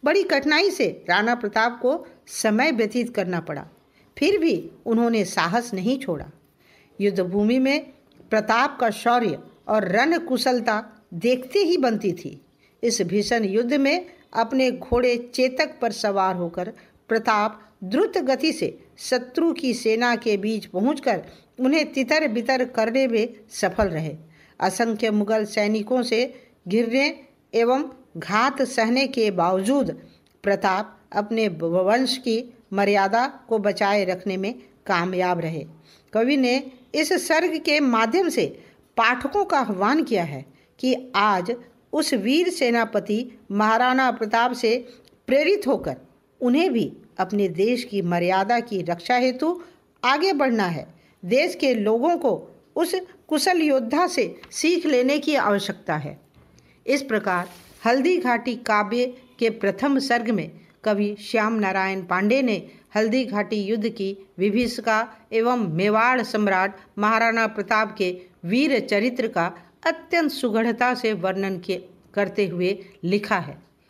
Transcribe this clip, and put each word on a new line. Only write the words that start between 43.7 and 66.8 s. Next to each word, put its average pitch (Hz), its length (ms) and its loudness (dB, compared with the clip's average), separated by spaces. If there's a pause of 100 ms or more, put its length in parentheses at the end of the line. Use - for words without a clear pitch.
प्रताप 233 420 0
से 240 360 -2 (380)
प्रेरित 302 400 2
होकर 165 300 -2 (440)
उन्हें 277 320 2
भी - 240 0 (220)
अपने 190 300 0
देश 214 360 0
की 196 180 -4
मर्यादा 185 580 2
की 214 220 -4
रक्षा 175 340 -2
हेतु 262 460 0 (420)
आगे 294 280 2
बढ़ना 262 320 0
है। 165 300 -6 (300)
देश 277 300 2
के 262 200 2
लोगों 233 420 2
को 226 460 -4 (140)
उस 339 180 0 (340)
कुशल 349 300 2
योद्धा 285 480 2
से 277 340 -2 (100)
सीख 339 360 0
लेने 269 320 2
की 294 160 -2
आवश्यकता 202 600 -2
है। 147 240 -10 (640)
इस 277 160 2
प्रकार 202 460 -2 (360)
हल्दी 269 320 2
घाटी 240 400 -2
काव्य 233 580 0 (240)
के 226 120 2
प्रथम 262 480 0
सर्ग 240 320 0
में 180 300 -4 (240)
कवि 208 360 0
श्याम 220 320 0
नारायण 190 500 0
पांडे 196 400 2
ने 208 260 -2 (260)
हल्दी 226 300 2
घाटी 208 320 -4
युद्ध 208 320 -2
की 196 300 -6 (200)
विभीषिका 220 760 0 (180)
एवं 233 240 2
मेवाड़ 214 680 2
सम्राट 202 540 0 (220)